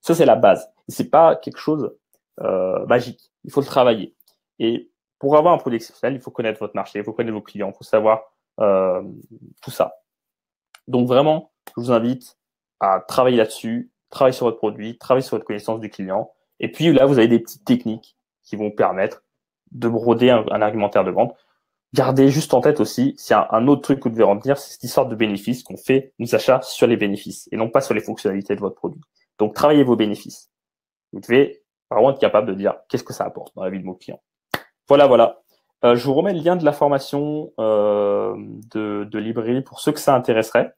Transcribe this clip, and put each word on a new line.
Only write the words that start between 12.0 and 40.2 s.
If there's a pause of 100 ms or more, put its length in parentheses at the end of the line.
à
travailler
là-dessus, (180)
travailler
sur
votre
produit,
travailler
sur
votre
connaissance
du
client. (280)
Et
puis
là,
vous
avez
des
petites
techniques (280)
qui
vont
permettre (480)
de
broder
un,
un
argumentaire
de
vente. (580)
Gardez
juste
en
tête
aussi,
c'est
un,
un
autre
truc
que
vous
devez
retenir,
c'est
cette
histoire
de
bénéfices
qu'on
fait
nos
achats
sur
les
bénéfices
et
non
pas
sur
les
fonctionnalités
de
votre
produit. (360)
Donc,
travaillez
vos
bénéfices. (600)
Vous
devez (280)
vraiment
être
capable
de
dire (140)
qu'est-ce
que
ça
apporte
dans
la
vie
de
mon
client. (680)
Voilà,
voilà. (440)
Euh,
je
vous
remets
le
lien
de
la
formation,
euh, (380)
de,
de
Libri
pour
ceux
que
ça
intéresserait.